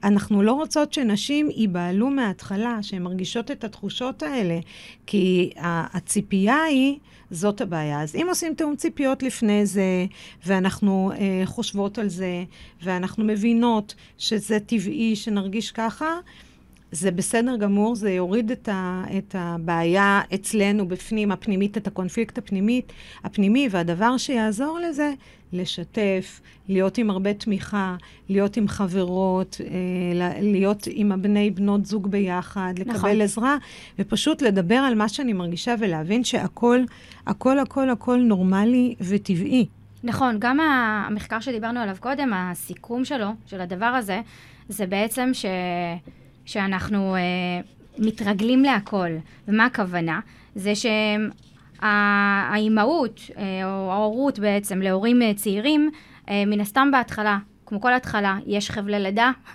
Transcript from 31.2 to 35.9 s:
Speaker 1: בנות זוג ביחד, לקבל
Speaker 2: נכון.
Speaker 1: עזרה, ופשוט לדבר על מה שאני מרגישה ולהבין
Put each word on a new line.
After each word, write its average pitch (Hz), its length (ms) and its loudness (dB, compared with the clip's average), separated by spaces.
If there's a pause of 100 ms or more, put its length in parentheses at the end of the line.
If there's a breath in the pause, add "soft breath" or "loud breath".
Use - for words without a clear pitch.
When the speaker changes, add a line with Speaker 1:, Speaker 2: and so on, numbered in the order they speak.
Speaker 1:
בנות 202 360 0
זוג 202 240 -2
ביחד, 185 680 -2
לקבל 190 160 -4
Speaker 2:
נכון. 208 260 2
Speaker 1:
עזרה, 220 360 2 (420 loud breath)
ופשוט 285 440 0
לדבר 196 320 4
על 262 200 4
מה 214 140 2
שאני 247 240 -2
מרגישה 180 460 -2
ולהבין 196 460 0